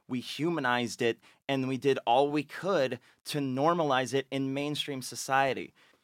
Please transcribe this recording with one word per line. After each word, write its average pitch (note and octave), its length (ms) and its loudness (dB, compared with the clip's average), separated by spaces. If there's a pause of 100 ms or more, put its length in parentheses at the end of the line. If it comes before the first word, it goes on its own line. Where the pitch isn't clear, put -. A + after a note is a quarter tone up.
we B2 120 -4
humanized B2+ 800 -2
it, A#2 180 2 (300)
and C3+ 200 0
we C3+ 100 -2
did C3 280 4
all C3+ 240 6
we D3 120 0
could C#3+ 580 -2 (260)
to - 120 -4
normalize C#3 720 2
it C3+ 180 0
in C3+ 220 -2
mainstream C#3+ 480 -6
society. B2 720 -2 (320)